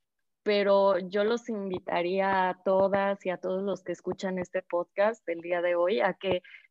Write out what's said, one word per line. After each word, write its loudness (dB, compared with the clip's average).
Pero 4
yo -2
los -2
invitaría -2
a -6
todas 2
y -2
a -4
todos -4
los -4
que -6
escuchan -6
este -6
podcast -2
del -6
día -4
de 0
hoy 2
a 2
que -4